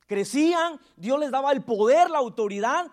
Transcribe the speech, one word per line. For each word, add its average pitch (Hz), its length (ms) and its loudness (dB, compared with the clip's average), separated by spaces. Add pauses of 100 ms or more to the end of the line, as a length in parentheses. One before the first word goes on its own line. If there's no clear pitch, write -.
crecían, 302 760 0 (160)
Dios 240 220 -2
les 294 120 -2
daba 269 220 0
el 269 100 0
poder, 240 480 4
la 311 80 -2
autoridad, 226 760 -2